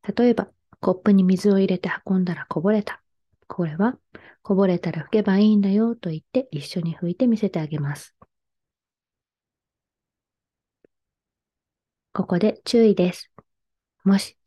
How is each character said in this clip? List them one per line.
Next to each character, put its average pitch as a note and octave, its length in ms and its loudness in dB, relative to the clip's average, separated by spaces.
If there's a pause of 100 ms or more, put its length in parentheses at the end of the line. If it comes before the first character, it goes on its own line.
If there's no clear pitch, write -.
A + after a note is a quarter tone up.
(160)
例 A#3+ 140 4
え A#3 60 4
ば、 - 160 -4 (280)
コ - 120 0
ッ - 40 2
プ G#3 160 0
に F#3+ 120 6
水 F#3 280 2
を F#3+ 60 4
入 F#3+ 80 2
れ F#3 140 -2
て F3 100 -6 (160)
運 F#3+ 140 0
ん F#3 60 0
だ F3 100 -4
ら - 120 -14
こ - 140 -6
ぼ G3 100 0
れ G#3+ 120 0
た。 - 180 -14 (460)
こ - 180 -6
れ D3+ 100 -8
は、 A3 240 -2 (440)
「こ G3+ 120 -2
ぼ G3 100 2
れ F3+ 140 0
た D#3+ 140 -6
ら D#3 100 -8
拭 - 60 -16
け G#3+ 140 0
ば G3 140 2
い G#3 60 4
い G#3+ 140 4
ん G3+ 40 4
だ G3 100 0
よ」 A3+ 280 0
と F3 100 -8
言 D#3 100 -8
っ - 20 -16
て C4 300 -4
一 C#3+ 100 -8
緒 - 180 -8
に E3 180 -6
拭 E3+ 120 -6
い F3 60 -6
て B3+ 120 0
み A#3 100 2
せ G3+ 120 -2
て F3 100 -4
あ D#3 80 -6
げ D3 120 -6
ま C#3+ 180 -4
す。 - 180 -20 (4000)
こ F#3 120 -4
こ F3 140 -2
で - 240 0
注 A#3 220 4
意 G#3 100 6
で F3+ 160 2
す。 - 180 -16 (760)
も G3 120 4
し - 300 -6